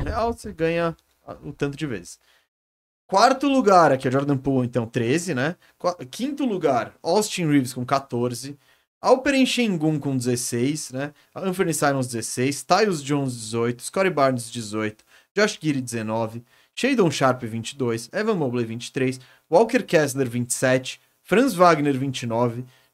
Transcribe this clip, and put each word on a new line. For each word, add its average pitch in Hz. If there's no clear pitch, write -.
real, 220
você 220
ganha 165
a, -
o 151
tanto 143
de 151
vezes. 92
Quarto 262
lugar, 196
aqui 131
é 123
Jordan 139
Poole, 127
então, 120
treze, 139
né? 147
Qua-, 175
quinto 285
lugar, 147
Austin 185
Reaves 143
com 123
quatorze. 127
Alperen 262
Şengün 165
com 143
dezesseis, 123
né? 143
Anthony 175
Simons, 139
dezesseis. 127
Tyus 180
Jones, 139
dezoito. 117
Scottie 190
Barnes, 135
dezoito. 107
Josh 208
Giddey, 143
dezenove. 113
Shadon 233
Sharp, 127
vinte 113
e 139
dois. 117
Evan 214
Mobley, 123
vinte 113
e -
três. 127
Walker 226
Kessler, 135
vinte 123
e -
sete. 131
Franz 247
Wagner, 156
vinte 131
e -
nove. 117